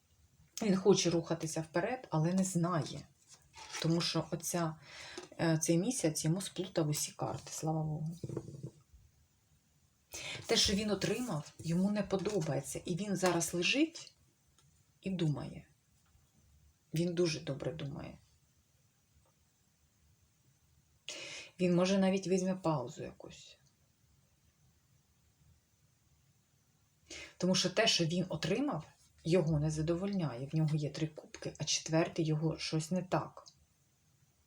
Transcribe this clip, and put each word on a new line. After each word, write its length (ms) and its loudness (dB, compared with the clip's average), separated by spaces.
Він 160 4
хоче 320 6
рухатися 520 0
вперед, 500 -2
але 220 4
не 100 4
знає. 640 0
Тому 200 2
що 300 -2
оця, 440 -2
е, 180 4
цей 200 4
місяць 480 0
йому 160 2
сплутав 480 -2
усі 220 -2
карти, 400 -8
слава 320 -2
Богу. 340 -4
Те, 120 2
що 160 4
він 180 2
отримав, 680 -2
йому 320 2
не 120 0
подобається. 840 -2
І 100 -2
він 200 -2
зараз 380 2
лежить 600 0
і 80 -6
думає. 580 -2
Він 200 0
дуже 260 0
добре 320 -6
думає. 460 -10
Він, 160 4
може, 220 6
навіть 300 4
візьме 280 2
паузу 480 -2
якусь. 540 -16
Тому 180 4
що 140 2
те, 180 2
що 180 4
він 240 0
отримав, 580 -2
його 360 4
не 120 2
задовольняє. 760 -2
В 80 -4
нього 200 2
є 140 0
три 180 -4
кубки, 500 -10
а 60 -6
четвертий 600 0
його 320 0
щось 340 -2
не 100 0
так. 460 -4